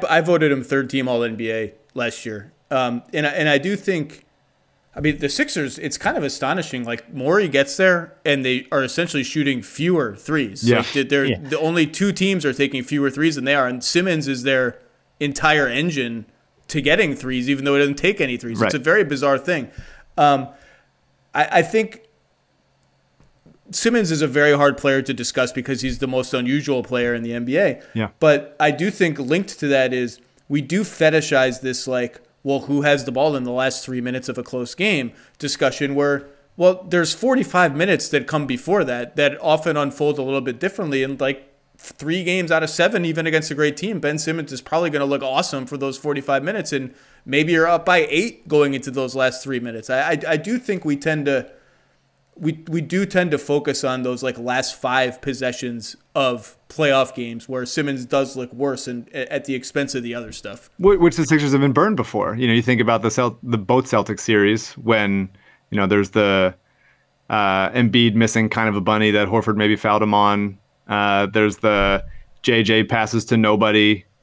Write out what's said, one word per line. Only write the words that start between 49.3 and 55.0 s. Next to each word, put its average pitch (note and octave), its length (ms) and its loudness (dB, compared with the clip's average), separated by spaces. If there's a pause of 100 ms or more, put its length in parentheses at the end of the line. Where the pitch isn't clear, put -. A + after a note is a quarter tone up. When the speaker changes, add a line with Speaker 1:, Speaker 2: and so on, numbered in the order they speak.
Speaker 1:
three C3 200 -6
minutes. A2+ 280 -10
I, C3+ 220 0
I, D#3+ 160 0
I D3+ 100 0
do G#3+ 220 -4
think G3 260 -6
we D3 100 0
tend D3+ 300 -2
to C#3 240 0 (840)
we, D#3 320 -4
we E3+ 140 -2
do F3+ 240 0
tend F3+ 260 0
to D3 60 2
focus C#3+ 460 -2
on B2+ 180 -2
those, B2 220 -4
like, B2+ 160 -4
last B2 360 -2
five B2+ 460 0